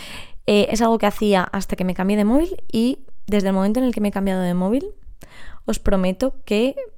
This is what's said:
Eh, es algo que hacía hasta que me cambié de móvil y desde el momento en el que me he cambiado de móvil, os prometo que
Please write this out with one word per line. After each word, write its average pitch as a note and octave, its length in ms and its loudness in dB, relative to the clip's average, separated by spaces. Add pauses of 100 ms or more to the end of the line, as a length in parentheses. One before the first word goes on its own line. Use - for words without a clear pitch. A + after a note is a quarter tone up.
(460)
Eh, G#3 240 4
es G#3 100 0
algo A3+ 180 2
que G#3 80 2
hacía G3+ 360 2
hasta G3 340 -4
que F3+ 80 -2
me F3+ 100 -2
cambié F#3+ 220 0
de G#3 80 2
móvil D#4 380 2 (100)
y A#3 280 0 (260)
desde G3+ 220 2
el F#3+ 60 2
momento G3+ 260 2
en C4 60 2
el A#3+ 60 0
que A3 80 -2
me G#3 80 2
he G3 40 -2
cambiado G3 280 0
de F3+ 140 0
móvil, G#3 320 0 (800)
os A3+ 120 0
prometo F#3+ 560 2 (120)
que A#3 300 2 (220)